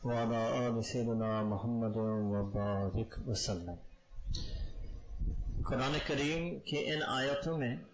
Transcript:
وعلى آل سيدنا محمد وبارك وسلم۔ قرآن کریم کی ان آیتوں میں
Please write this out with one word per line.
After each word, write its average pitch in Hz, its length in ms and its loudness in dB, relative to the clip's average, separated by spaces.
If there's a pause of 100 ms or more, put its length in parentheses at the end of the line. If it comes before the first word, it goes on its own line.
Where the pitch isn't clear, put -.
وعلى 117 400 2 (180)
آل 117 200 2 (100)
سيدنا 113 580 2
محمد 110 480 0
وبارك 101 1300 0
وسلم۔ 90 480 -2 (1900)
قرآن 139 420 2
کریم 156 420 2 (100)
کی - 240 -2 (100)
ان 156 100 0 (140)
آیتوں 143 400 2
میں 131 180 2 (180)